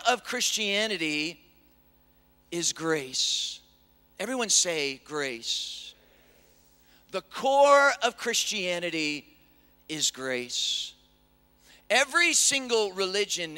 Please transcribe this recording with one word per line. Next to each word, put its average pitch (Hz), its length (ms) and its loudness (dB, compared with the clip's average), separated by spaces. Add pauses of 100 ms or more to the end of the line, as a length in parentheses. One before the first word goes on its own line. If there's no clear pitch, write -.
of 240 160 2
Christianity 196 1160 -2 (1080)
is 170 240 -2
grace. 151 840 -2 (580)
Everyone 233 320 -2
say 143 560 0
grace. - 880 -6 (1160)
The 185 120 -6
core 277 680 6 (100)
of 233 160 0
Christianity 175 1040 -2 (640)
is 143 220 -2
grace. 127 800 -4 (960)
Every 285 460 2
single 240 580 2
religion 185 640 -4